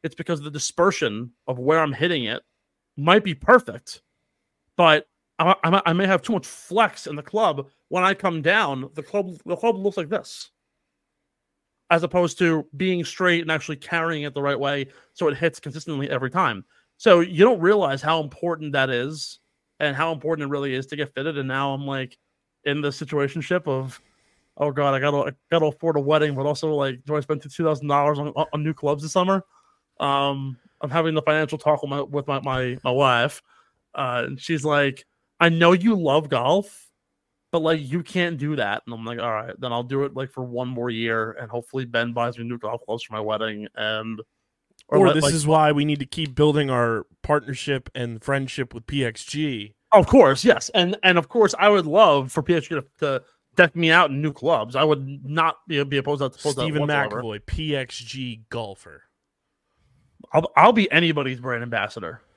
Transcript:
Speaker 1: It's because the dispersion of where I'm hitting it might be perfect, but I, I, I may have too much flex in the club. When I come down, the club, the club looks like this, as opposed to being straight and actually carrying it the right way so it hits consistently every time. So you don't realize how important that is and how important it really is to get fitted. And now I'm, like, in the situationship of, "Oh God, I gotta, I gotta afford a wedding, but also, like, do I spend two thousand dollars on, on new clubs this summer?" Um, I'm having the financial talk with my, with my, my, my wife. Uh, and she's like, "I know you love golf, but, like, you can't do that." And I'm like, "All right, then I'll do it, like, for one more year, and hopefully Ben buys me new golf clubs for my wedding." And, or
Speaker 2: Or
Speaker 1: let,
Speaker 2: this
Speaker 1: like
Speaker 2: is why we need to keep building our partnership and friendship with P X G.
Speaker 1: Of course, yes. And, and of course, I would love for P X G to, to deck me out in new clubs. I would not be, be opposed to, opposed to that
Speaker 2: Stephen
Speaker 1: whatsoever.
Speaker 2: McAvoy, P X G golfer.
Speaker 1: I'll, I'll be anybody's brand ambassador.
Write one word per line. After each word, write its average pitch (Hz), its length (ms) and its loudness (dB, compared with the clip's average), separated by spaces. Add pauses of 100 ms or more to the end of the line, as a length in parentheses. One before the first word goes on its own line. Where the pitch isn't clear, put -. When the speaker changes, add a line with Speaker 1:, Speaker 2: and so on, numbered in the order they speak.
Speaker 1:
It's 160 100 -8
because 160 260 -6
the 147 120 -12
dispersion 131 800 -2 (160)
of 131 100 -6
where 147 220 2
I'm 147 140 0
hitting 143 320 -2
it 110 180 -6 (520)
might 180 280 4
be 175 100 -4
perfect, - 680 2 (720)
but 156 320 6 (320)
I, 175 240 4
I, 180 240 4
I 165 60 2
may 190 120 2
have 185 160 2
too 233 120 -4
much 185 120 -2
flex - 640 -2
in 143 80 -8
the 147 80 -12
club. 156 460 -2 (200)
When 180 140 0
I 190 100 2
come 175 280 -2
down, 151 540 0
the 160 80 -10
club, 185 420 -6
the 170 100 -4
club 226 220 0
looks 196 180 -4
like 160 140 -6
this, - 400 -8 (1400)
as 170 140 4
opposed 175 360 0
to 165 260 2 (100)
being 180 300 -2
straight 175 380 0
and 156 60 -6
actually 156 280 -4
carrying 165 460 -4
it 143 100 -8
the 143 80 -4
right 139 180 -2
way 139 280 -2 (260)
so 160 160 -2
it 135 80 -2
hits 165 220 -2
consistently 143 500 -8
every 131 200 -2
time. 123 360 -2 (320)
So 175 240 6
you 180 240 4
don't 226 160 4
realize 170 400 2
how 160 200 0
important 151 520 -6
that 135 160 2
is 135 500 -6 (400)
and 143 160 -2
how 160 160 -2
important 147 380 -4
it - 20 -4
really 139 220 -4
is 135 140 -4
to 147 100 -10
get 139 160 -6
fitted. 143 240 -6
And 135 100 -4
now 135 260 -2
I'm, 139 140 -8
like, 135 300 -8 (480)
in 147 160 -2
the 143 80 -2
situationship 147 800 -4
of, 131 340 -6 (560)
"Oh 147 140 0
God, 139 220 0
I 135 60 0
gotta, 143 300 0
I - 20 -8 (180)
gotta 156 180 2
afford 156 280 -2
a 143 60 2
wedding, 147 340 2
but 135 100 -4
also, 147 280 -2
like, 135 320 -2
do 147 100 -4
I 147 60 -2
spend 147 200 -4
two 151 220 -8
thousand 147 240 0
dollars 143 320 2
on, 147 160 -6
on 151 280 -2
new 156 100 -2
clubs 147 300 -2
this 156 100 -10
summer?" 190 320 2 (540)
Um, 139 580 -2 (240)
I'm 139 80 -6
having 160 240 0
the 156 80 0
financial 151 360 0
talk 151 260 0
with 143 60 -8
my, 139 120 -4
with 143 260 -6
my, 139 140 -2
my, 127 420 -4
my 127 80 0
wife. 127 500 2 (540)
Uh, 123 300 -4
and 135 160 -10
she's 151 240 -4
like, 143 400 0 (340)
"I 170 80 6
know 170 240 6
you 196 240 4
love 156 320 2
golf, 143 560 0 (680)
but, 165 120 -2
like, 160 180 2
you 147 220 -6
can't 175 340 -4
do 147 200 -4
that." 104 280 -4
And 120 80 -12
I'm 113 120 -12
like, 117 140 -8
"All 117 120 -4
right, 110 280 -8
then 127 120 -6
I'll 120 100 -4
do 135 220 -4
it, 135 100 -6
like, 135 160 -8
for 131 140 -12
one 123 240 -8
more 123 240 -6
year, 113 400 -4
and 113 180 -14
hopefully 120 360 -8
Ben 117 280 -4
buys 120 240 -4
me 117 60 -10
new 120 160 -8
golf 113 260 -8
clubs 117 180 -6
for 110 100 -16
my 107 80 -6
wedding." 107 540 -6
And, 110 460 -6 (680)
or - 100 4
Speaker 2:
Or 190 80 8
Speaker 1:
let, 151 80 4
Speaker 2:
this 156 80 2
Speaker 1:
like 143 100 4
Speaker 2:
is 151 140 -2
why 156 240 6
we 147 120 2
need 147 160 0
to 131 60 -6
keep 147 300 -8
building 147 340 4
our 120 380 0 (160)
partnership 139 720 -2
and 120 280 -8
friendship 135 500 -4
with 113 120 -14
P 143 180 -2
X 113 220 -6
G. 131 480 -6 (180)
Speaker 1:
Of 214 140 8
course, 170 400 6
yes. - 300 4
And, 185 260 2
and 180 160 6
of 165 100 0
course, 220 300 2
I 202 120 6
would 185 180 4
love 147 440 6
for 151 120 -2
P 175 100 0
X 156 140 0
G 165 80 -6
to, 135 100 -6 (140)
to 135 240 -2 (320)
deck 175 200 6
me 165 140 2
out 160 220 6
in 143 100 -4
new 151 100 -2
clubs. 127 440 -2
I 135 80 2
would 139 420 -2
not 160 320 -2 (100)
be, 143 160 -2
be 139 140 -2
opposed 143 220 -2
to, 139 60 -2
opposed - 160 -10
to 147 120 0
that 131 80 -4
Speaker 2:
Stephen 147 200 -2
Speaker 1:
whatsoever. 139 420 -2
Speaker 2:
McAvoy, 107 220 -10
P 151 300 -4
X 131 220 -8
G 120 520 -12
golfer. 98 540 -12 (1300)
Speaker 1:
I'll, 165 220 0
I'll 202 180 8
be 208 180 2
anybody's 147 480 0
brand 123 240 -6
ambassador. 104 580 -6 (160)